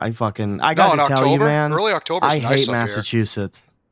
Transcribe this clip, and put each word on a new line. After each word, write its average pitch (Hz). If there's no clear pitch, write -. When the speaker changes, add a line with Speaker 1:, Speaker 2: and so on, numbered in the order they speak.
Speaker 1:
I 110
fucking, 104
I 156
Speaker 2:
No, 160
Speaker 1:
gotta 165
Speaker 2:
in 139
Speaker 1:
tell 135
you, 139
Speaker 2:
October, 143
Speaker 1:
man, 147
Speaker 2:
early 202
October's 156
Speaker 1:
I 151
Speaker 2:
nice 131
Speaker 1:
hate -
Speaker 2:
up -
here. 117
Speaker 1:
Massachusetts. 104